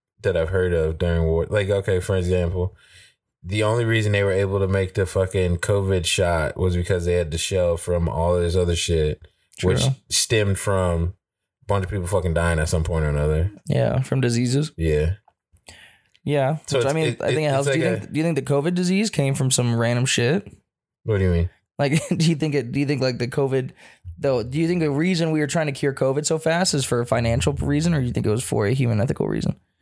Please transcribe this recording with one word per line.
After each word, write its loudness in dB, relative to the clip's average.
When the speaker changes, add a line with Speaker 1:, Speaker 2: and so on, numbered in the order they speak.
Speaker 1:
that 0
I've 0
heard 0
of 0
during 2
war. 0
Like, 0
okay, 0
for -2
example, 0
the -4
only 0
reason 0
they 2
were 2
able 0
to 0
make 0
the 0
fucking 0
covid 0
shot 0
was 0
because -2
they 2
had 0
the -4
shell 0
from -2
all 0
this 0
other 2
shit, 0
which 2
Speaker 2:
True. 2
Speaker 1:
stemmed 2
from 0
a -20
bunch 0
of -8
people -4
fucking 0
dying 2
at 0
some 0
point 0
or 0
another. 0
Speaker 2:
Yeah, 0
from -2
diseases. 0
Speaker 1:
Yeah. 0
Speaker 2:
Yeah, 0
Speaker 1:
So -2
Speaker 2:
which, 2
I 0
Speaker 1:
it's, 0
Speaker 2:
mean, 0
Speaker 1:
it, -6
Speaker 2:
I -2
think 0
it -2
Speaker 1:
it's 0
Speaker 2:
helps. 0
Speaker 1:
like 0
Speaker 2:
Do 0
you 0
Speaker 1:
a 0
Speaker 2:
think, -8
do -2
you 0
think 0
the -2
covid 0
disease 0
came 0
from 0
some 2
random 0
shit? 0
Speaker 1:
What 0
do 2
you 4
mean? 2
Speaker 2:
Like, 0
<laughs> 0
do 2
you 2
think -2
it, -2
do -2
you 2
think, -2
like, 0
the -2
covid, -2
though, 0
do -4
you 2
think 0
the 0
reason 0
we 0
were 0
trying 0
to -4
cure -2
covid 0
so 0
fast 0
is 0
for 0
a -2
financial 0
reason, 0
or 0
do -2
you -4
think -2
it 2
was 0
for 0
a 2
human 0
ethical -2
reason? -2